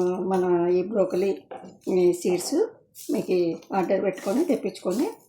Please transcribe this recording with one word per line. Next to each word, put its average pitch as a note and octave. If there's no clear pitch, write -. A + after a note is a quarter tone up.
మన F#3
ఈ -
బ్రోకలీ, F#3+
ఈ F3+
సీడ్స్ F3+
మీకు F#3+
ఆర్డర్ F#3+
పెట్టుకొని G3+
తెప్పించుకొని A3+